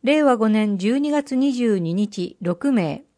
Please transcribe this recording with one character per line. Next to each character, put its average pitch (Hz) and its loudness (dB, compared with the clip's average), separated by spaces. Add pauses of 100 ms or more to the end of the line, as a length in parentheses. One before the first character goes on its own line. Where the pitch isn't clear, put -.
令 302 2
和 254 4
五 220 2
年 214 0
十 220 0
二 294 -2
月 285 -2
二 269 0
十 233 0
二 165 -2
日 202 -4
六 175 -2
名。 180 -2 (140)